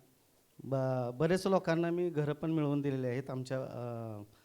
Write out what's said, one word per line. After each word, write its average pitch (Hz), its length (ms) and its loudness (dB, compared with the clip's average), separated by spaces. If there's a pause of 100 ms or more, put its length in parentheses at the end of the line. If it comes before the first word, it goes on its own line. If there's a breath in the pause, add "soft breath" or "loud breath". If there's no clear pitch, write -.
(640)
ब-, 127 500 0
बरेच 170 320 2
लोकांना 170 440 4
मी 175 200 0
घरं 147 220 0
पण 160 180 -2
मिळवून 143 300 2
दिलेली 135 260 0
आहेत 131 240 -2
आमच्या, 131 320 -4
अ, 117 600 -8 (220 soft breath)